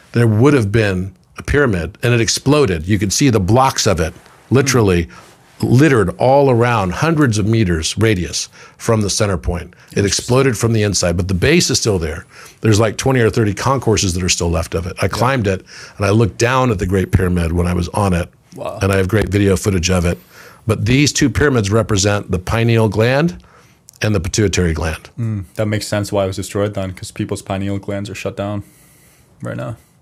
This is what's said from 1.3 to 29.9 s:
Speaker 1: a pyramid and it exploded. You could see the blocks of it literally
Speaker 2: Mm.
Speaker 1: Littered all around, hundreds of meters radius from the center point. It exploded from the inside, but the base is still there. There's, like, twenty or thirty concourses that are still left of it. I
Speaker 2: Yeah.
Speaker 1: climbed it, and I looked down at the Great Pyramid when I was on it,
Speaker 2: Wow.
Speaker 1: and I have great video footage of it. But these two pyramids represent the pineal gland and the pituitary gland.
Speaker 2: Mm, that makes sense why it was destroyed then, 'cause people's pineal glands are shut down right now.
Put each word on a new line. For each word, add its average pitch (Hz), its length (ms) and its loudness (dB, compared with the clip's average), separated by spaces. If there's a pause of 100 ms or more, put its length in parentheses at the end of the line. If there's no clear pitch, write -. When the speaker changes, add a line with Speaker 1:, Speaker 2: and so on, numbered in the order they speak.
Speaker 1:
a - 60 -18
pyramid 101 600 0
and 120 100 2
it 117 80 2
exploded. 110 680 0
You 101 120 2
could 98 120 -2
see 143 200 2
the 110 80 2
blocks 117 480 2
of 92 120 2
it 78 140 -2 (380)
literally 113 540 2
Speaker 2:
Mm. - 60 -20 (520)
Speaker 1:
Littered 123 540 4
all 135 320 4
around, 117 420 2
hundreds 147 460 0
of 104 100 -2
meters 92 500 0
radius 98 520 0 (280)
from 110 240 0
the 101 80 -2
center 101 280 -2
point. 87 360 -6 (220)
It 101 100 0
exploded 123 520 0
from 117 160 0
the 110 100 2
inside, 92 340 0
but 87 100 -2
the 101 60 -2
base 135 360 2
is - 100 -2
still 104 200 0
there. 80 260 -8 (360)
There's, 107 180 4
like, 110 180 0
twenty 131 240 0
or 110 80 4
thirty 104 240 0
concourses 104 600 0
that 90 100 -4
are 92 60 -2
still 87 220 -2
left 82 240 -4
of 87 100 -4
it. 90 160 -8
I - 40 0
Speaker 2:
Yeah. 98 40 0
Speaker 1:
climbed 117 380 0
it, 92 180 -2 (320)
and 101 80 -2
I 98 60 2
looked 107 260 2
down 127 340 2
at 98 80 -2
the 101 60 -2
Great 92 260 0
Pyramid 90 420 0
when 87 140 0
I 87 60 0
was 87 160 -2
on 101 240 0
it, 85 160 -2 (260)
Speaker 2:
Wow. 90 260 -10
Speaker 1:
and 98 100 0
I 98 60 0
have 95 100 0
great 98 220 0
video 98 260 2
footage 90 340 -2
of 90 160 0
it. 87 120 -2 (500)
But 104 180 -2
these 131 260 2
two 143 180 0
pyramids 120 420 0
represent 104 600 0
the 87 80 -2
pineal 113 500 0
gland 127 480 0 (640)
and 107 120 0
the 101 60 0
pituitary 92 540 0
gland. 80 360 -6 (100)
Speaker 2:
Mm, 107 260 -6 (100)
that 110 120 -4
makes 104 200 -4
sense 101 240 -4
why 101 140 0
it - 20 -4
was 92 80 -6
destroyed 101 380 -4
then, 95 180 -6
'cause 92 200 -14
people's 101 300 -6
pineal 98 380 -6
glands 101 300 -8
are 98 60 -12
shut - 220 -8
down 101 260 -6 (800)
right 117 160 -10
now. 123 200 -10 (240)